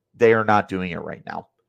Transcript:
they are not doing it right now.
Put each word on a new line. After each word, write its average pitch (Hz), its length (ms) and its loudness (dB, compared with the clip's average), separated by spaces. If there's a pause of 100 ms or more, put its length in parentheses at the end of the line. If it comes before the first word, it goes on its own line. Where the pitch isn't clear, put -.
(160)
they 113 180 4
are 110 120 0
not 104 240 2
doing 92 220 -6
it 85 100 -10
right - 240 -16
now. - 240 -14 (200)